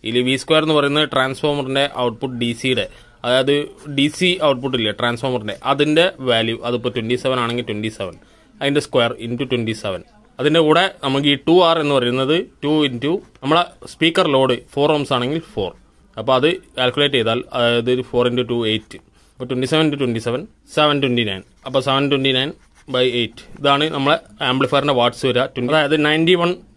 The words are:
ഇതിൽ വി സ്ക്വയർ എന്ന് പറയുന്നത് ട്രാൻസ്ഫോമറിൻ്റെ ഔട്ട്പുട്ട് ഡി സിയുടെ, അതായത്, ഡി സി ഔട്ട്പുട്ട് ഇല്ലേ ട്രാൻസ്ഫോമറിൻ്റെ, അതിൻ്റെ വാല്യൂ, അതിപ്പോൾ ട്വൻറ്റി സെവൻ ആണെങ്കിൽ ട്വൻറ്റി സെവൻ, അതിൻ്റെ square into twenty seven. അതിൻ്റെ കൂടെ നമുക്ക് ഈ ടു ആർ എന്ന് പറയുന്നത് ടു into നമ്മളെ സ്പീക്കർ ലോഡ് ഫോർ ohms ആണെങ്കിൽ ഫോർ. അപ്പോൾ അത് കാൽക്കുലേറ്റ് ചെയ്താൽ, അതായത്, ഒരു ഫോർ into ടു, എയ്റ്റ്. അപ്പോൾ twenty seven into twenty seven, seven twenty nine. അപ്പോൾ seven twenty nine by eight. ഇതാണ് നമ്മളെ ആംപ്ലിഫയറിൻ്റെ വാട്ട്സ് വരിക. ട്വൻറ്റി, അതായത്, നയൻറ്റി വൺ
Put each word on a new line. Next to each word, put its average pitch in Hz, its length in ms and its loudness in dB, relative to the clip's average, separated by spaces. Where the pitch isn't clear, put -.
ഇതിൽ 120 200 0
വി 135 140 2
സ്ക്വയർ 156 240 2
എന്ന് 156 100 2
പറയുന്നത് 143 380 2
ട്രാൻസ്ഫോമറിൻ്റെ 135 680 0
ഔട്ട്പുട്ട് 120 380 -4
ഡി 120 60 0
സിയുടെ, 131 260 -2
അതായത്, 131 320 2
ഡി 139 100 4
സി 185 120 4
ഔട്ട്പുട്ട് 131 300 -2
ഇല്ലേ 107 220 -2
ട്രാൻസ്ഫോമറിൻ്റെ, 117 540 -4
അതിൻ്റെ 151 320 2
വാല്യൂ, 113 260 0
അതിപ്പോൾ 120 260 -2
ട്വൻറ്റി 120 280 -2
സെവൻ 131 200 0
ആണെങ്കിൽ 117 280 -4
ട്വൻറ്റി 107 260 -4
സെവൻ, 90 180 -8
അതിൻ്റെ 143 260 0
square 120 260 2
into 120 240 -4
twenty 117 320 -2
seven. 92 220 -6
അതിൻ്റെ 156 260 4
കൂടെ 165 160 4
നമുക്ക് 139 280 0
ഈ 139 40 2
ടു 170 80 6
ആർ 165 120 2
എന്ന് 143 160 0
പറയുന്നത് 131 380 0
ടു 147 80 0
into 127 240 -4
നമ്മളെ 160 220 2
സ്പീക്കർ 165 420 0
ലോഡ് 127 200 2
ഫോർ 147 180 2
ohms 143 220 -2
ആണെങ്കിൽ 135 260 -4
ഫോർ. 95 140 -4
അപ്പോൾ 127 180 2
അത് 139 100 4
കാൽക്കുലേറ്റ് 139 420 0
ചെയ്താൽ, 113 220 -2
അതായത്, 120 400 0
ഒരു 127 160 -6
ഫോർ 123 180 2
into 120 220 -2
ടു, 120 80 -2
എയ്റ്റ്. - 280 -8
അപ്പോൾ 127 180 -14
twenty 127 200 -4
seven 160 160 2
into 143 160 -4
twenty 117 240 -2
seven, 127 140 -4
seven 151 260 2
twenty 120 280 0
nine. 95 120 -10
അപ്പോൾ 131 240 0
seven 135 240 2
twenty 135 240 0
nine 139 160 -4
by 127 80 4
eight. 113 180 -4
ഇതാണ് 143 340 2
നമ്മളെ 143 200 2
ആംപ്ലിഫയറിൻ്റെ 139 500 2
വാട്ട്സ് 120 300 0
വരിക. 123 140 2
ട്വൻറ്റി, 131 180 -2
അതായത്, 151 240 2
നയൻറ്റി 160 340 4
വൺ 170 100 0